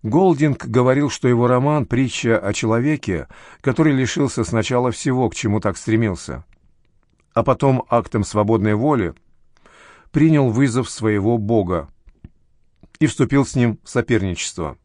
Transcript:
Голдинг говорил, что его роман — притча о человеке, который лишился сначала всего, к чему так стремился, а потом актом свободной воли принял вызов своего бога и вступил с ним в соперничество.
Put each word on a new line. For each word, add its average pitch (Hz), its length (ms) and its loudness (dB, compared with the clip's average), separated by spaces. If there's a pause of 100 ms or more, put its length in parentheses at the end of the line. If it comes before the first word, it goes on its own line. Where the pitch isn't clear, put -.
Голдинг 147 600 2
говорил, 127 460 2
что - 160 -2
его 120 200 4
роман — 131 400 2
притча 120 520 0
о 101 140 -4
человеке, 113 760 -2 (340)
который 151 320 2
лишился 131 500 -2
сначала 123 480 0
всего, 127 380 -2
к - 60 -10
чему 107 240 0
так 101 180 -4
стремился, 110 680 -2 (880)
а 113 100 0
потом 131 440 0
актом 113 360 0
свободной 104 500 0
воли 110 400 0 (1000)
принял 151 380 4
вызов 123 400 0
своего 110 480 0
бога 98 500 -2 (1120)
и 156 60 2
вступил 139 400 0
с - 100 -10
ним 120 280 0
в - 60 -20
соперничество. 104 960 -4